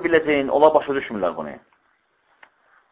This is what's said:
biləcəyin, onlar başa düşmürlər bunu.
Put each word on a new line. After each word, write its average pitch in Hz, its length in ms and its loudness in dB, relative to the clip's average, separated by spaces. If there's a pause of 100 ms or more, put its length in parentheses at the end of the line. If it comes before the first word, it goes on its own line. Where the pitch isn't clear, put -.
biləcəyin, 147 420 0
onlar 156 240 4
başa 143 220 0
düşmürlər 98 400 -4
bunu. 73 240 -12 (1300)